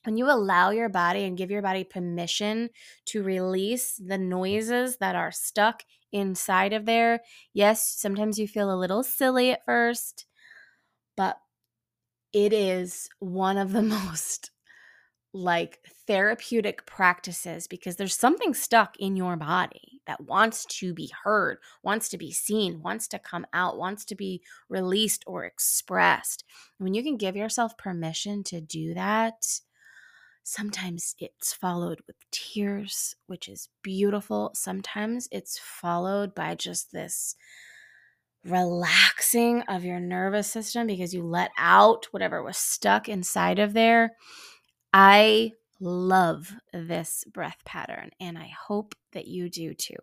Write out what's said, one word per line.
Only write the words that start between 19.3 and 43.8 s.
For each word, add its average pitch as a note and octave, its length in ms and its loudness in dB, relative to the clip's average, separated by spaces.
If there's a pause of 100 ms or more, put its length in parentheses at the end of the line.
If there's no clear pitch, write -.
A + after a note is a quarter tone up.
body F3 680 -4
that - 160 -10
wants G#3+ 440 2
to F3+ 280 -6
be C#3 160 -10 (140)
heard, G3 340 0 (240)
wants G#3+ 280 -2
to F#3+ 80 -10
be E3+ 140 -10
seen, F3+ 500 -2
wants G#3 260 -6
to G3+ 120 -10
come - 340 -10
out, F3+ 240 -2
wants F#3+ 280 -8
to G#3 100 -12
be F#3+ 260 -8 (260)
released F#3+ 580 -2
or F3+ 200 -10
expressed. - 1000 0 (340)
When F#3+ 160 -4
you A#3 100 -2
can C#4+ 140 -4
give G3 200 -4
yourself A3 400 -4
permission F#3 680 -6
to E3+ 140 -10
do D#3+ 360 -8
that, G#3+ 680 -2 (840)
sometimes F#3+ 760 -8
it's - 340 -8
followed F3 520 -4
with - 120 -20 (140)
tears, G3+ 840 -6 (120)
which F3+ 200 -12
is G3+ 220 -16 (120)
beautiful. G3+ 720 -2
Sometimes G#3 800 -6
it's - 260 -10
followed F#3+ 800 -4
by E3+ 200 -6
just F3 360 -8
this - 440 -8 (1080)
relaxing F3+ 1300 2
of F3+ 160 -4
your F3+ 160 -4
nervous F#3+ 500 -2
system A3+ 360 -4
because F3+ 260 -4
you F3 100 -4
let E3+ 340 -2
out G#3 540 8
whatever F3 320 -2
was - 140 -8
stuck G#3 500 0
inside F3+ 500 0
of G#3 140 2
there. A3+ 400 6 (840)